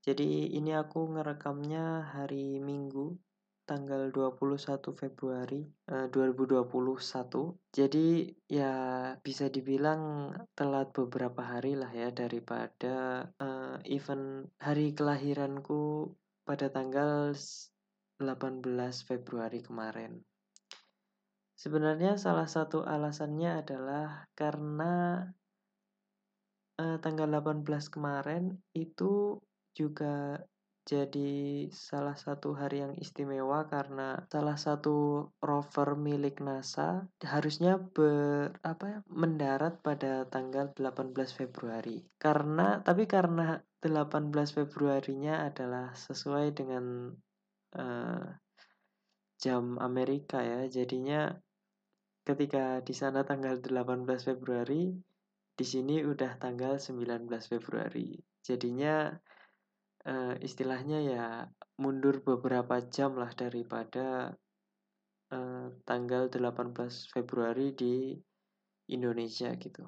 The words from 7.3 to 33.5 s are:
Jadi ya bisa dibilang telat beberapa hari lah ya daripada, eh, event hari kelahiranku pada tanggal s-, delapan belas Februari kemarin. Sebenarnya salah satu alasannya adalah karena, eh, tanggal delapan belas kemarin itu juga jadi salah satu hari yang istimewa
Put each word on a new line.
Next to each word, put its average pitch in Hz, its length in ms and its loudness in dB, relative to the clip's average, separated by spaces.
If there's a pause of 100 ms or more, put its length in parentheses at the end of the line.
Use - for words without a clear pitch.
Jadi 160 560 4 (240)
ya 139 240 2 (480)
bisa 135 320 -2
dibilang 147 800 2 (240)
telat 139 320 2
beberapa 123 560 -2
hari 123 320 0
lah 123 160 -4
ya 120 160 0
daripada, 123 1200 -2
eh, 131 480 -6 (160)
event 135 640 -4
hari 147 400 2
kelahiranku 143 1120 0 (400)
pada 139 240 0
tanggal 143 640 2
s-, - 320 -12 (480)
delapan 131 400 -2
belas 123 480 -2
Februari 120 560 -4
kemarin. 113 560 -8 (1400)
Sebenarnya 156 640 2
salah 165 320 2
satu 160 320 0
alasannya 151 800 -2
adalah 147 720 -4
karena, 170 960 0 (1500)
eh, 165 160 2
tanggal 156 320 0
delapan 151 320 2
belas 147 240 0
kemarin 151 720 -2 (160)
itu 202 640 2 (340)
juga 147 640 -2 (480)
jadi 143 880 0
salah 143 480 -4
satu 147 320 -4
hari 143 320 -2
yang 139 160 -4
istimewa 139 720 0